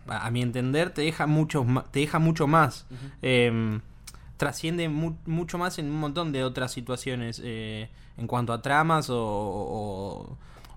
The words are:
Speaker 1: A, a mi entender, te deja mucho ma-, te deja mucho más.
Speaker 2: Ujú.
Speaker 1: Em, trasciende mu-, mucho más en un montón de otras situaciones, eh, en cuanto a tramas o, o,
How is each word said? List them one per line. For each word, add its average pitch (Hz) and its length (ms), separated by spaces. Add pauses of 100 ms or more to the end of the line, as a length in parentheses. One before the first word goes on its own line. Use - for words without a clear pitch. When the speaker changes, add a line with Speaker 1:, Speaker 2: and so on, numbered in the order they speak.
Speaker 1:
A, 92 200
a - 20
mi 120 140
entender, 131 480
te 156 100
deja 160 240
mucho 151 380
ma-, 127 260
te 139 120
deja 151 180
mucho 160 260
más. 147 460
Speaker 2:
Ujú. 131 200 (120)
Speaker 1:
Em, 113 580 (560)
trasciende 165 500
mu-, 156 380
mucho 165 320
más 175 220
en 147 80
un 151 120
montón 151 320
de 135 120
otras 127 280
situaciones, 123 720
eh, 110 460 (280)
en 117 100
cuanto 120 260
a 113 80
tramas 151 480
o, 123 100
o, 101 1160 (400)